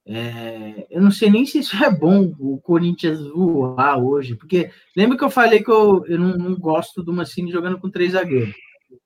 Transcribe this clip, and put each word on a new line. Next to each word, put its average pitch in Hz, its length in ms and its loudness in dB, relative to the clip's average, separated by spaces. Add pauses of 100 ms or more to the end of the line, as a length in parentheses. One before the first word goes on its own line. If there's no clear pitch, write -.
(100)
É, 113 800 -12
eu 175 120 -2
não 202 80 6
sei 208 180 2
nem 214 160 4
se 285 140 -2
isso 262 260 -4
é 269 60 4
bom, 175 480 2
o 135 240 -6
Corinthians 170 580 0 (100)
voar 139 680 0
hoje, 127 360 -2
porque 175 360 -2 (260)
lembra 240 220 2
que 311 60 -2
eu 262 40 0
falei 226 340 4
que 240 80 -4
eu, 208 360 4
eu 165 120 -2
não, 180 200 0
não 180 200 -2
gosto 165 440 -4
do 170 100 -8
Mancini 175 400 -6
jogando 180 260 -4
com 190 120 -10
três 180 220 -2
zagueiros. 135 420 -2 (520)